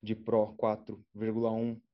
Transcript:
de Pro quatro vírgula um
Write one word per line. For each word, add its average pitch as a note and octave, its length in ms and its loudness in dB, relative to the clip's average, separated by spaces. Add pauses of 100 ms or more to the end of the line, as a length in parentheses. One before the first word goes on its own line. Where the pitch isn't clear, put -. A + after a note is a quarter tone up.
de G#2+ 140 -2
Pro A2 380 2
quatro G#2+ 500 -2 (100)
vírgula A2 380 0
um A#2 280 -2 (140)